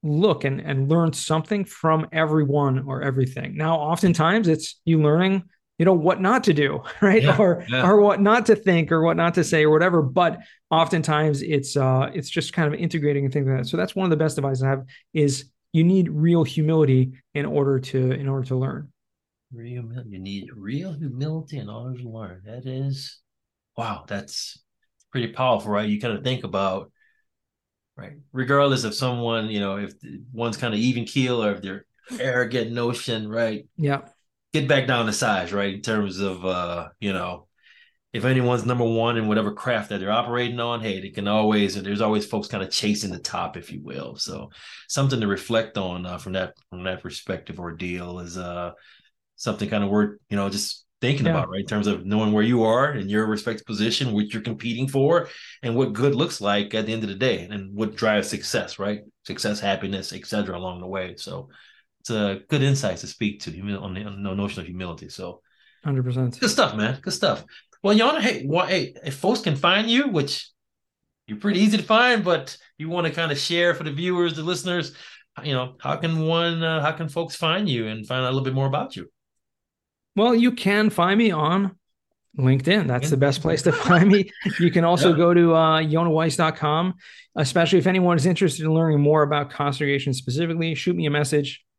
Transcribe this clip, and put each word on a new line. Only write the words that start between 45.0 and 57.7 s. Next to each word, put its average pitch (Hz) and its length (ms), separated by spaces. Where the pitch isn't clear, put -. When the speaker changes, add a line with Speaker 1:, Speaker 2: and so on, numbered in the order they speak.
Speaker 2:
to 107 60
reflect 110 520
on, 90 260
uh, 87 140
from 92 160
that, 92 200
from 90 160
that 92 180
perspective 90 580
or 85 120
deal 87 460
is, 87 180
uh, 87 360
something 104 340
kind 104 120
of 98 80
worth, 104 280
you 101 80
know, 98 140
just - 340
thinking 139 240
Speaker 1:
Yeah. 165 80
Speaker 2:
about, 151 160
right? 95 140
In 98 40
terms 104 200
of 90 180
knowing 107 280
where 107 120
you 120 180
are 123 300
in 98 160
your 107 180
respective 107 400
position, 110 460
what 104 200
you're 110 100
competing 120 440
for, 143 420
and 117 120
what 120 200
good 135 200
looks - 280
like 101 320
at 110 100
the 110 80
end 113 100
of 107 60
the 98 80
day, 95 340
and 98 240